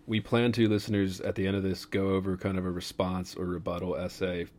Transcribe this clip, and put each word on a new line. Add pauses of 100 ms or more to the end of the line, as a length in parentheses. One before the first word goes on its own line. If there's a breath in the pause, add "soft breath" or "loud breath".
we
plan
to,
listeners,
at
the
end
of
this,
go
over
kind
of
a
response
or
rebuttal
essay (140)